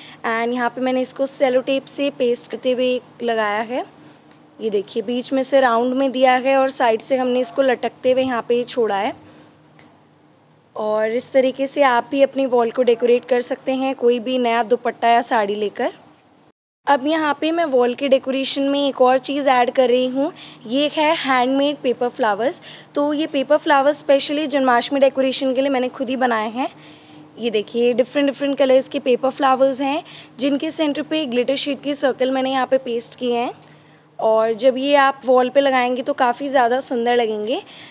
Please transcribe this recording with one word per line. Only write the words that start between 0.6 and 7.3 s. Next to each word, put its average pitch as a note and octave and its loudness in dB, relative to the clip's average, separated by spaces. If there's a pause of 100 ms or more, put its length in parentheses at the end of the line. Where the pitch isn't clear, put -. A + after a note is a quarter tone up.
पे B3 -8
मैंने B3+ 0
इसको C4 -4
सेलो C4 0
टेप C4+ -2
से - -2
paste A#3+ -2
करते A#3+ -4
हुए B3+ 0 (240)
लगाया A3 -2
है। B3 -6 (760)
ये A3 -4
देखिए G3+ -4
बीच A#3+ -4
में C4+ 0
से C4+ 2
round B3 2
में C4+ 0
दिया B3+ 4
है C4+ 2
और C4 2
side A3+ 0
से C4+ -2
हमने B3+ 0